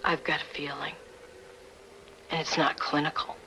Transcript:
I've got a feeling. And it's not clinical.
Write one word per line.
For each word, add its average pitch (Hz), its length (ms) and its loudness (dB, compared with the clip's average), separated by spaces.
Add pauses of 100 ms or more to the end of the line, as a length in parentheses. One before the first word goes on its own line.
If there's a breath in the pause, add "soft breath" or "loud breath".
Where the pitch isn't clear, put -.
I've 165 200 2
got 156 180 2
a - 40 -4
feeling. 143 480 -6 (1400)
And 165 80 2
it's - 180 2
not 151 220 6
clinical. - 560 2 (120)